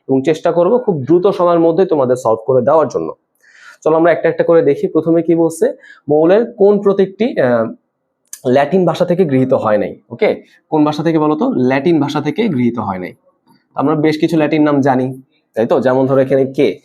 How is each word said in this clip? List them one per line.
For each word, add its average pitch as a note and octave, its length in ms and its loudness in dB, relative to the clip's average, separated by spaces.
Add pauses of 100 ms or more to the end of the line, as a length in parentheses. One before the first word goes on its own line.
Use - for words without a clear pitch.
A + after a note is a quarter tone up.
এবং C3+ 140 0
চেষ্টা D#3+ 300 -2
করব F3 260 2
খুব E3+ 260 -4
দ্রুত F3 220 2
সময়ের F3 340 2
মধ্যে E3 260 2
তোমাদের C3 300 0
সলভ A2+ 300 0
করে C3 160 2
দেওয়ার C#3 260 2
জন্য। E2 260 -6 (680)
চলো D#3 120 2
আমরা E3 160 4
একটা - 160 0
একটা D#3+ 160 -2
করে E3 180 4
দেখি। F3+ 260 0
প্রথমে E3 340 0
কি E3 120 0
বলছে, E3 380 0 (360)
মৌলের E3+ 440 2
কোন G3+ 260 4
প্রতীকটি, G3 600 -2
আহ, A#2+ 320 0 (760)
ল্যাটিন E3+ 380 0
ভাষা E3 180 -2
থেকে F3 200 0
গৃহীত C3 280 0
হয় A2 260 0
নাই? F2+ 220 -6 (100)
ওকে, A#2+ 320 -2 (260)
কোন D3+ 160 2
ভাষা D3+ 180 -2
থেকে D#3+ 160 0
বলো D3+ 160 0
তো? A#3+ 160 -2
ল্যাটিন C#3 500 0
ভাষা C#3+ 200 -2
থেকে D3+ 280 -4
গৃহীত B2 300 -2
হয় G2+ 200 -6
নাই। F2 160 -12 (600)
আমরা C#3 200 -2
বেশ D#3 240 -2
কিছু E3 180 -2
ল্যাটিন D#3 260 0
নাম D3 180 2
জানি, C3 420 -2 (320)
তাই A2+ 120 0
তো? D3+ 140 0
যেমন B2+ 260 0
ধরো C3+ 140 2
এখানে C3+ 320 0
কে, B2 320 -2